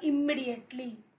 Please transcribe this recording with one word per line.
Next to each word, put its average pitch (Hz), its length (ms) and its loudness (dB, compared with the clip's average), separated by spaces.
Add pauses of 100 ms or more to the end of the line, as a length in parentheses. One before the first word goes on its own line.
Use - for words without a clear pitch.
immediately. 254 960 0 (200)